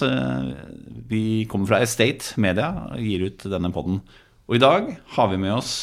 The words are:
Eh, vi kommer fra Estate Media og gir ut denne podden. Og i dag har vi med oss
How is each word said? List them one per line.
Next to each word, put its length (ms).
Eh, 440
vi 120
kommer 220
fra 100
Estate 560
Media 300
og 100
gir 220
ut 260
denne 240
podden. 240
Og 140
i 20
dag 300
har 160
vi 80
med 160
oss 160